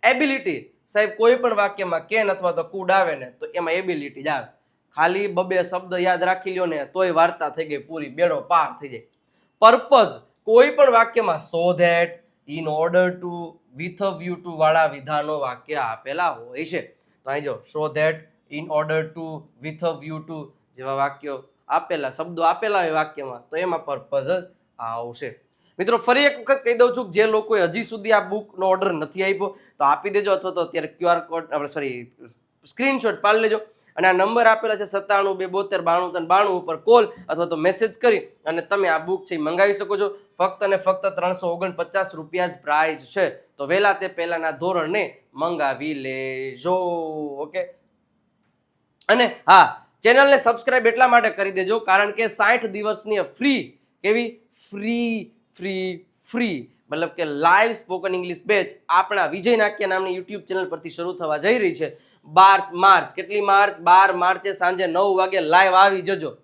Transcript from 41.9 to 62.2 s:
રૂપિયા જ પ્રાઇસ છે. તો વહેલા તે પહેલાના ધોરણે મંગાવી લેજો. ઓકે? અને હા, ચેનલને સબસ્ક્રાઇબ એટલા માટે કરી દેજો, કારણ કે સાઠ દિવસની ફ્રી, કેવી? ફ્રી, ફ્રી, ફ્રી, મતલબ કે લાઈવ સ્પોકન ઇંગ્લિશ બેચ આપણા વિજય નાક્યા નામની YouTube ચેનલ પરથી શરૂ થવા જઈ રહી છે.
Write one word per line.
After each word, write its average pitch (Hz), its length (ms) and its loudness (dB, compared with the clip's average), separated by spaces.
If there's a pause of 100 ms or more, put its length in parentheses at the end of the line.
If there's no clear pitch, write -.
રૂપિયા 160 320 -4
જ - 40 -4 (120)
પ્રાઇસ 147 540 -2
છે. 180 120 2
તો - 380 -12
વહેલા 196 260 2
તે 190 160 -4
પહેલાના 170 420 -4
ધોરણે 170 640 -4 (180)
મંગાવી 147 600 -4
લેજો. 131 800 -6 (680)
ઓકે? 156 200 -8 (1500)
અને 233 280 2 (120)
હા, 175 380 6 (160)
ચેનલને 262 340 6
સબસ્ક્રાઇબ 240 500 0
એટલા 233 220 4
માટે 233 220 6
કરી 196 200 -4
દેજો, 190 280 -2
કારણ 208 320 2
કે 214 160 -2
સાઠ 220 400 0
દિવસની 208 520 -4
ફ્રી, 214 600 -2 (240)
કેવી? 226 380 -2 (300)
ફ્રી, 226 600 -4 (280)
ફ્રી, 185 480 -6 (260)
ફ્રી, 202 400 -6 (180)
મતલબ 160 180 -4
કે 165 160 -6
લાઈવ 170 480 4
સ્પોકન 185 420 -6
ઇંગ્લિશ 180 320 -8
બેચ 196 240 0 (180)
આપણા 185 380 2
વિજય 190 300 0
નાક્યા 208 320 0
નામની 185 260 -2
YouTube 185 280 -12
ચેનલ 185 260 -6
પરથી 160 220 -12
શરૂ 170 220 -8
થવા 160 240 -4
જઈ 202 220 2
રહી 185 160 0
છે. 139 220 -8 (280)